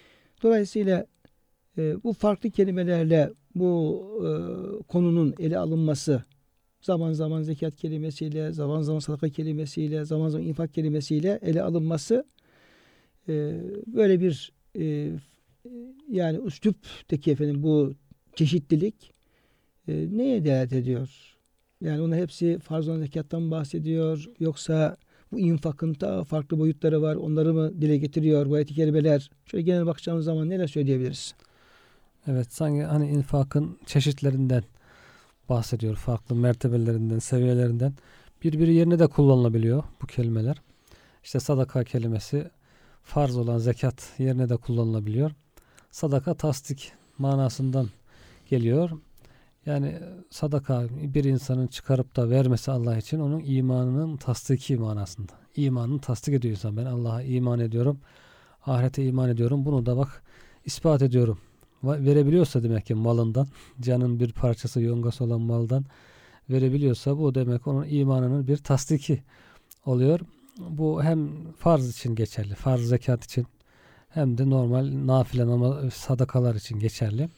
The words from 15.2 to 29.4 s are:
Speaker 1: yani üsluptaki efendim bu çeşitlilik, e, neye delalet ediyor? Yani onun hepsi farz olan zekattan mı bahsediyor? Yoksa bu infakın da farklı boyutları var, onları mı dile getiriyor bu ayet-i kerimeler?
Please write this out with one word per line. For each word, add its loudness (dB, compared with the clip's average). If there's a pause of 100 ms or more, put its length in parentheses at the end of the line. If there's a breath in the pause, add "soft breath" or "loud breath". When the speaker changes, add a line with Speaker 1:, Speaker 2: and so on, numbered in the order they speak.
Speaker 1:
yani 0
üsluptaki -2
efendim -2
bu 4 (420)
çeşitlilik, 0 (720)
e, -4
neye 0
delalet 0
ediyor? -4 (440)
Yani -4
onun 0
hepsi -2
farz -4
olan -4
zekattan -6
mı -2
bahsediyor? -2 (140)
Yoksa 0 (340 soft breath)
bu -6
infakın 0
da -2
farklı -2
boyutları 2
var, 0
onları 2
mı 0
dile 4
getiriyor 2
bu 2
ayet-i 0
kerimeler? 2 (140)